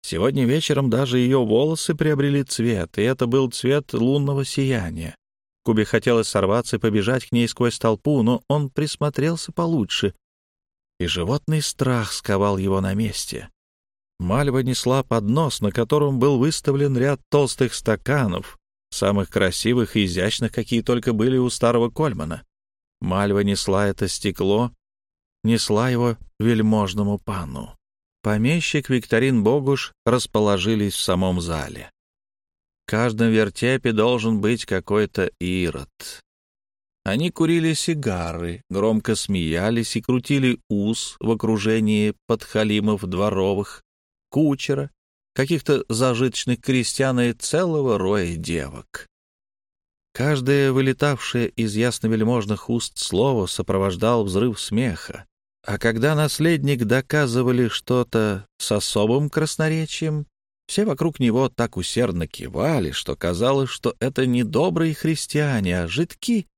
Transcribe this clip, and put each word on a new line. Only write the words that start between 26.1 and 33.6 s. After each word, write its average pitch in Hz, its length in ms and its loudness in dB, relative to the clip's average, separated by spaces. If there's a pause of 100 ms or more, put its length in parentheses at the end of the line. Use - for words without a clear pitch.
вельможному 107 800 2
пану. 78 560 -10 (480)
Помещик, 135 680 0
Викторин, 123 540 2
Богуш 135 500 2 (120)
расположились 104 880 0
в - 60 -4
самом 92 380 0
зале. 80 520 -8 (960)
В - 40 -16
каждом 113 400 0
вертепе 113 600 2